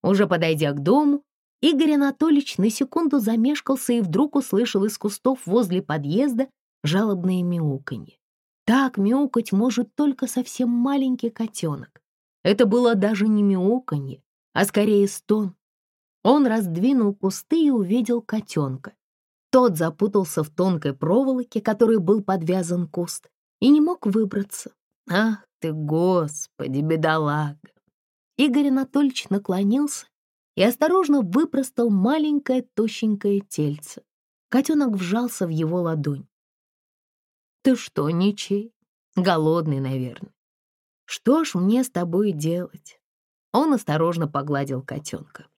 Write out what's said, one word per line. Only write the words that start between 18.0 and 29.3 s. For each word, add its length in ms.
котенка. 720
Тот 280
запутался 680
в 80
тонкой 420
проволоке, 680
которой 380
был 240
подвязан 680
куст, 440
и 80
не 120
мог 240
выбраться. 680
«Ах 340
ты, 140
Господи, 1080
бедолага!» 760
Игорь 300
Анатольевич 600
наклонился 760